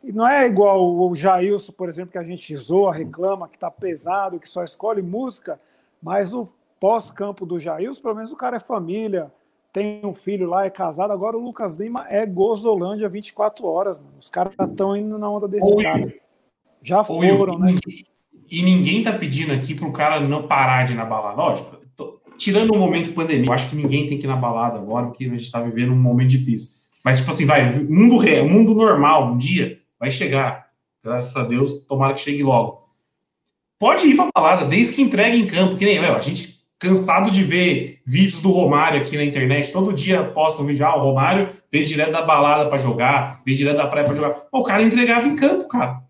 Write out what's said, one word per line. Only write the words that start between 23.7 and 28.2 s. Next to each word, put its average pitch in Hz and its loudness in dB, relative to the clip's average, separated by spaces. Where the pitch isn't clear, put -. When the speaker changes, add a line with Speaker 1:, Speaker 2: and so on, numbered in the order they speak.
Speaker 2:
ninguém 143 0
tem 143 -4
que - -8
ir 135 -4
na 131 -2
balada 117 -2
agora, 113 -4
porque 127 -10
a - -6
gente 120 -8
tá 117 -6
vivendo 120 -2
um 127 4
momento 127 4
difícil. 120 0
Mas, 131 2
tipo - -4
assim, 151 0
vai, 139 4
mundo 214 6
real, 156 4